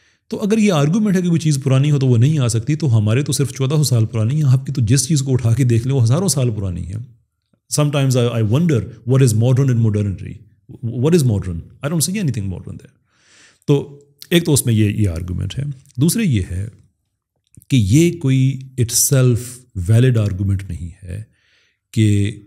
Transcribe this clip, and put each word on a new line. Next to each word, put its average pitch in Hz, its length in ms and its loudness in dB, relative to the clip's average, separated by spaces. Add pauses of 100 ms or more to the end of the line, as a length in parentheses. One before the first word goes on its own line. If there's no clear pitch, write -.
(300)
तो - 60 -8
अगर 220 220 0
ये 208 120 2
आर्गुमेंट 180 460 2
है 185 60 0
कि 180 60 0
कोई 165 100 2
चीज़ 143 220 0
पुरानी 131 280 2
हो 147 100 2
तो 131 80 0
वो 123 100 4
नहीं 147 220 2
आ 123 100 0
सकती, 117 280 -2
तो 160 100 -2
हमारे 113 360 2
तो 147 100 -4
सिर्फ 135 200 -2
चौदह 135 240 -2
सौ 151 80 2
साल 113 220 2
पुरानी 113 300 -2
है, 156 60 0
आपकी 135 300 2
तो 127 100 -2
जिस 123 260 2
चीज़ 147 140 0
को 135 100 -2
उठा 113 220 2
के 135 100 0
देख 117 220 2
लो, 135 80 -2
वो 135 60 0
हज़ारों 139 280 0
साल 127 220 0
पुरानी 95 320 -6
है। 101 240 -10 (680)
Sometimes 139 440 0
I, 120 140 2
I 117 120 -2
wonder 127 400 2 (260)
what 131 140 4
is 120 100 4
modern 127 380 2
in 117 60 2
modernity? 104 560 -2 (540)
What 123 240 -2
is 170 120 4
modern? 95 340 0
I - 320 -10
don't 165 140 -2
see 185 120 -4
anything 135 300 -4
modern 90 280 -10
there। - 220 -18 (760)
तो - 380 -2 (260)
एक 170 120 2
तो 165 80 0
उसमें 120 220 0
ये, 107 180 2
ये 107 140 0
आर्गुमेंट 87 480 -6
है। 143 200 -8 (240)
दूसरे 175 260 0
ये 113 260 0
है 98 200 -8 (1000)
कि 139 60 2
ये 127 340 4
कोई 135 600 -2 (100)
itself 123 580 2 (400)
valid 113 380 4
argument 98 540 -2
नहीं 85 220 -12 (100)
है 95 240 -12 (680)
कि 104 520 0